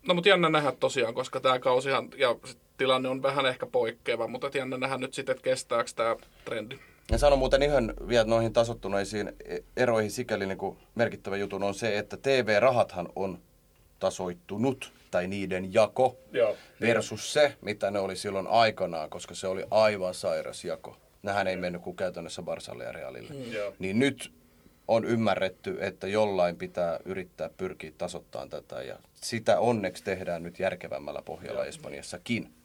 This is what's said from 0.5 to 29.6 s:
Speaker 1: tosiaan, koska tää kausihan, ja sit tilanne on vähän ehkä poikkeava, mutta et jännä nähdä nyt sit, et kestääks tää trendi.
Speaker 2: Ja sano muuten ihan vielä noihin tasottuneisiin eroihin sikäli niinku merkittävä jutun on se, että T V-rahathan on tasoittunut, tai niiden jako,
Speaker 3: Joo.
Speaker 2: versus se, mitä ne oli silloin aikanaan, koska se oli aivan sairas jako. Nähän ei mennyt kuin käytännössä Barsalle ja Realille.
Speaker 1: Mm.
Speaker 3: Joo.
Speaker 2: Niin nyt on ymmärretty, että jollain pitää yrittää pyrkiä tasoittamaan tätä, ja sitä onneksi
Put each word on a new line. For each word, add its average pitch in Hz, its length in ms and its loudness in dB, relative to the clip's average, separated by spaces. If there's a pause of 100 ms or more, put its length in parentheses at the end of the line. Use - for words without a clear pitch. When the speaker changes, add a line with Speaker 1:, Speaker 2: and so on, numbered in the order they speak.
Speaker 1:
tosiaan, 123 340 0
koska 127 260 -4
tää 127 200 4
kausihan, 127 580 2
ja 123 180 4 (100)
sit 127 120 -16 (200)
tilanne 131 320 2
on 131 140 -4
vähän 139 220 2
ehkä 127 200 0
poikkeava, 113 640 0
mutta 127 200 -6
et 139 80 -6
jännä 131 220 -2
nähdä 131 200 -2
nyt 127 160 -6
sit, - 160 -6
et 131 120 -2
kestääks - 520 0
tää 113 220 0 (300)
trendi. 113 340 -8 (320)
Speaker 2:
Ja 113 60 4
sano 143 180 6
muuten 135 280 4
ihan 135 300 2 (140)
vielä 117 180 4
noihin 113 280 2
tasottuneisiin 104 760 0 (460)
eroihin 113 340 2
sikäli 107 340 -4
niinku 95 320 -6 (180)
merkittävä 98 420 -2
jutun 101 260 -4
on 101 120 0
se, 104 220 -2
että 107 200 -6
T - 80 -14
V-rahathan 110 920 4
on 95 240 -4 (600)
tasoittunut, 95 920 -4 (200)
tai 92 160 0
niiden 95 460 -4
jako, 110 440 4 (140)
Speaker 3:
Joo. 110 260 2 (240)
Speaker 2:
versus 110 520 0
se, 147 280 4
mitä 101 300 -2
ne 101 80 -2
oli 95 160 -2
silloin 98 320 -4
aikanaan, 90 640 2
koska 87 260 -14
se 95 120 -6
oli 95 240 -4
aivan 101 420 4
sairas 80 520 -4
jako. - 320 -8 (260)
Nähän 101 240 0
ei 92 100 -2
mennyt 90 240 -4
kuin 90 140 -10
käytännössä 87 460 -6
Barsalle 80 420 -10
ja 58 80 -8
Realille. 82 420 -12
Speaker 1:
Mm. 123 180 -10
Speaker 3:
Joo. 104 280 -6
Speaker 2:
Niin 95 200 0
nyt 139 320 2 (560)
on 110 180 4
ymmärretty, 95 760 0
että 92 280 -6
jollain 98 500 2
pitää 87 480 -4
yrittää 90 520 -8
pyrkiä 92 400 -8
tasoittamaan 80 520 -10
tätä, - 320 -10
ja 64 180 -12 (140)
sitä 107 460 2
onneksi 104 440 2